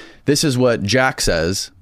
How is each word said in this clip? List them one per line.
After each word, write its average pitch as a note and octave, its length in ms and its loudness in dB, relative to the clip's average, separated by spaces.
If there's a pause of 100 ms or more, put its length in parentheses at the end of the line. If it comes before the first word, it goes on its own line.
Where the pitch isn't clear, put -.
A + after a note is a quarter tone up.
(240)
"This C#3+ 180 2
is C3+ 160 0
what B2 240 2
Jack B2+ 380 0
says, F2 500 -2 (120)